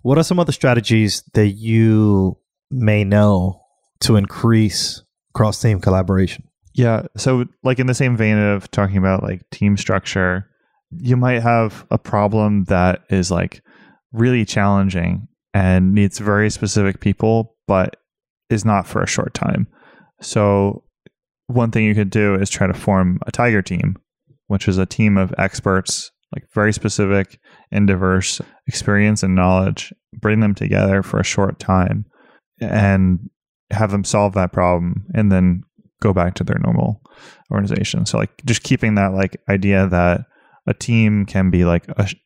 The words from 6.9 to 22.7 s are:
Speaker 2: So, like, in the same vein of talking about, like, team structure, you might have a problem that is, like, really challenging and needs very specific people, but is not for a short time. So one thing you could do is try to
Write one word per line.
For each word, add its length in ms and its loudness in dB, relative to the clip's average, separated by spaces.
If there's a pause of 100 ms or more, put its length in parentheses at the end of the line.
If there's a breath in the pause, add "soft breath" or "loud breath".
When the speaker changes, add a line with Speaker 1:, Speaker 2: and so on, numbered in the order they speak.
Speaker 2:
So, 260 0 (180)
like, 160 0
in 80 -2
the 80 0
same 220 0
vein 220 2
of 320 -2
talking 260 -2
about, 260 0
like, 280 -8
team 260 0
structure, 720 -4 (420)
you 280 -2
might 240 0
have 480 0
a 80 0
problem 680 0
that 460 0
is, 200 0
like, 320 -4 (500 soft breath)
really 340 2
challenging 800 0 (240)
and 420 2
needs 240 2
very 320 0
specific 500 -2
people, 560 -2 (100)
but 300 0 (520)
is 160 -2
not 220 0
for 160 -4
a 40 -2
short 280 -6
time. 320 -2 (560 soft breath)
So 640 0 (640)
one 240 0
thing 140 0
you 100 2
could 160 0
do 240 0
is 140 -2
try 180 -2
to 80 -2